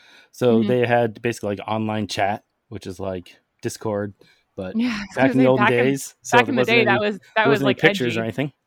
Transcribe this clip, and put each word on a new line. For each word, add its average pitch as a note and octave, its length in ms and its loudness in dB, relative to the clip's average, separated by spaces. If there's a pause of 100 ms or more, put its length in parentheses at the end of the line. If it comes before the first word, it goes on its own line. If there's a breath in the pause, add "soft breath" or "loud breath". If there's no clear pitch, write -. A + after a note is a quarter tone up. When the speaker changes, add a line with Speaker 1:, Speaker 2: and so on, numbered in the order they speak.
(320 soft breath)
Speaker 1:
So A#2 280 2
Speaker 2:
Mm-hmm. G#2+ 80 0
Speaker 1:
they B2 180 2
had A#2+ 360 0
basically, G#2+ 340 -4
like, - 120 -12
online G#2+ 380 -4
chat, G#2 380 -2 (240)
which G#2 180 -14
is F#2+ 140 -12
like F#2+ 360 -10 (260)
Discord, G#2 520 -6 (420 soft breath)
but F#2 200 -10
Speaker 2:
Yeah, A#3+ 120 -2
I A3 120 -6
was G3+ 160 -14
Speaker 1:
back - 0 -
Speaker 2:
gonna C3+ 160 2
Speaker 1:
in C3 60 0
the C3 60 4
Speaker 2:
say, - 20 6
Speaker 1:
olden C3 180 4
Speaker 2:
back C3+ 80 2
in, A#2+ 120 2
Speaker 1:
days. C#3 380 -2
So - 160 0
Speaker 2:
back B3 80 4
Speaker 1:
there - 40 -4
Speaker 2:
in B3+ 60 -2
the B3+ 40 2
Speaker 1:
wasn't A#3 160 2
Speaker 2:
day, A#3+ 80 4
that G#3+ 60 2
Speaker 1:
any, G3 100 2
Speaker 2:
was, G#3 180 -2
that - 40 -20 (140)
Speaker 1:
there A3 120 4
Speaker 2:
was, - 80 4
Speaker 1:
wasn't E3 100 0
any - 40 2
Speaker 2:
like, - 80 -2
Speaker 1:
pictures B2 380 0
or A2+ 40 -2
Speaker 2:
edgy. A2+ 60 -4
Speaker 1:
anything. C3 260 -4 (140)